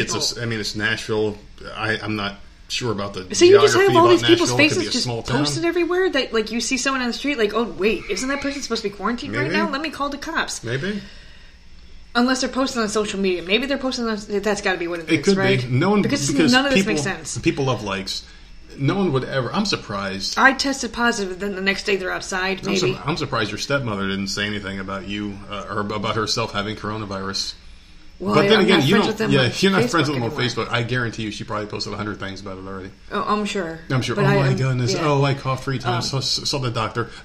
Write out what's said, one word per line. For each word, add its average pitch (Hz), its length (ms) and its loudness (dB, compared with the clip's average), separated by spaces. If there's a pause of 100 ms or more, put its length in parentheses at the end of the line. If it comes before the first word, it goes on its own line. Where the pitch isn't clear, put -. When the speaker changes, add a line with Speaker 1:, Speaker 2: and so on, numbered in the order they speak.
Speaker 1:
people? - 160 -2
Speaker 2:
it's - 160 -2
a - 60 -10
s-, 120 40 -6
I - 20 -4
mean, 113 140 -2
it's 101 160 -6
Nashville. 107 640 -2 (380)
I, 110 220 -2
I'm 107 180 -4
not 101 200 -4 (320)
sure 120 240 -4
about 101 240 -4
the - 180 -8
Speaker 1:
So 349 120 6
you 392 140 10
just 427 160 6
have 381 160 6
Speaker 2:
geography 370 60 8
Speaker 1:
all 330 80 8
Speaker 2:
about 349 60 8
Speaker 1:
these 339 100 6
people's 339 300 6
Speaker 2:
Nashville. - 140 2
It 302 40 4
could - 60 0
Speaker 1:
faces 349 80 0
Speaker 2:
be - 40 -4
a - 40 -4
Speaker 1:
just 240 140 -2
Speaker 2:
small 117 180 -4
town. - 160 0
Speaker 1:
posted 294 260 0
everywhere 349 460 0
that, 262 200 -2
like, 214 200 0
you 233 100 -2
see 262 160 -2
someone 262 240 -2
on 247 60 -2
the 233 60 -2
street, 277 260 -4
like, 214 160 2
"Oh, 233 80 2
wait, 196 480 0
isn't 226 180 -4
that 277 120 -2
person 277 200 -4
supposed 226 220 -4
to 202 60 -2
be 196 60 -12
quarantined 220 400 -4
right 127 80 0
Speaker 2:
Maybe. 302 120 -2
Speaker 1:
now? 311 160 2
Let 277 100 -2
me 320 80 -4
call 277 200 -6
the 277 100 -8
cops." - 440 -4
Speaker 2:
Maybe. 143 380 -4 (1160)
Speaker 1:
Unless 254 240 2
they're 262 80 0
posting 254 320 -2
on 214 60 0
social 208 320 -2
media. 185 240 0
Maybe 214 220 2
they're 269 120 0
posting 254 300 -4
on... 220 100 -2 (120)
That's 202 320 0
gotta 185 160 0
be 170 100 -4
what 170 140 -4
it 160 100 -12
Speaker 2:
It 165 80 4
Speaker 1:
is, - 60 -2
Speaker 2:
could 196 120 6
Speaker 1:
right? 196 240 2
Speaker 2:
be. - 60 -4
No 135 220 4
one, 208 120 6
Speaker 1:
Because - 300 2
Speaker 2:
because 269 220 6
Speaker 1:
none 262 120 6
of 277 60 2
this 269 80 6
Speaker 2:
people, 208 140 2
Speaker 1:
makes - 100 0
sense. - 360 -6
Speaker 2:
people 151 260 0
love 110 180 0
likes. 98 400 -4 (540)
No 143 180 2
one 196 160 2
would 131 140 0
ever... 131 280 -2
I'm 202 120 0
surprised. 98 720 -4
Speaker 1:
I 262 140 6
tested 269 400 -4
positive, 202 480 -2
then 202 140 -4
the 185 60 -6
next 196 220 0
day 196 140 0
they're 185 140 -4
outside, 190 540 -4
Speaker 2:
I'm 196 120 0
sur-, 180 100 2
Speaker 1:
maybe. - 180 -2
Speaker 2:
I'm 156 120 -2
surprised 113 340 -2
your 104 60 -6
stepmother 113 500 -2
didn't 98 220 -2
say 101 180 -2
anything 98 320 -6
about 95 300 -8
you, 104 280 -6 (120)
uh, 101 200 -8
or 104 120 -4
about 104 340 -2
herself 110 380 -2
having 101 240 -4
coronavirus. 98 800 -6 (640)
Speaker 1:
Well, 196 160 -2
Speaker 2:
But 175 120 6
Speaker 1:
I, - 20 4
Speaker 2:
then 214 120 8
Speaker 1:
I'm 185 60 6
Speaker 2:
again, 175 140 6
Speaker 1:
not 135 80 4
Speaker 2:
you 165 80 6
Speaker 1:
friends 208 80 6
Speaker 2:
don't, - 80 2
Speaker 1:
with - 60 -4
them 139 140 0
Speaker 2:
yeah, 139 100 6
Speaker 1:
on 120 180 4
Speaker 2:
you're 196 140 6
not 226 160 4
friends - 40 -4
Speaker 1:
Facebook 170 40 4
Speaker 2:
with 143 100 4
them 135 160 -2
on 113 160 -2
Speaker 1:
anymore. 120 260 0
Speaker 2:
Facebook. - 60 -12
I 120 120 0
guarantee 117 400 -2
you 104 80 -4
she 104 120 -8
probably 104 240 -4
posted 104 240 -6
a 101 60 -6
hundred 104 200 -4
things 95 220 -8
about 95 180 -10
it 95 80 -12
already. 95 240 -10 (220)
Speaker 1:
Oh, 202 160 -2
I'm 208 180 0
sure. 165 340 -6 (100)
Speaker 2:
I'm - 120 2
sure. - 140 -2
Speaker 1:
But 202 80 2
Speaker 2:
"Oh - 60 4
Speaker 1:
I, 147 80 4
Speaker 2:
my - 100 4
Speaker 1:
I'm, 135 100 2
Speaker 2:
goodness. 127 360 0
Speaker 1:
yeah. - 120 -2
Speaker 2:
Oh, 143 200 4
I 139 80 2
coughed 131 320 -4
three 127 140 -2
times. - 340 -2
Speaker 1:
Um, 131 80 0
Speaker 2:
saw, - 240 -2
saw 147 140 -2
the 123 120 -2
doctor. 113 380 -2 (160)